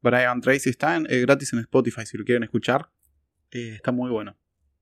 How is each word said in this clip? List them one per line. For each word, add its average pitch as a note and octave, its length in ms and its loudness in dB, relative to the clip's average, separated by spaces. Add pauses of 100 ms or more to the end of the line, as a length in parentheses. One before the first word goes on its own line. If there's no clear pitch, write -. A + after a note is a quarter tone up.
Brian B2 380 2
Tracy C3 300 0
está D#3+ 260 -2
en, D#3+ 140 -2
eh, B2+ 120 2
gratis C#3 320 2
en A#2 60 0
Spotify, A#2+ 460 0
si - 120 -14
lo G#2 60 -8
quieren A#2+ 200 2
escuchar. B2 460 -2 (600)
Eh, A#2 260 -10
está B2+ 160 -4
muy B2 180 -2
bueno. G#2+ 260 -6 (460)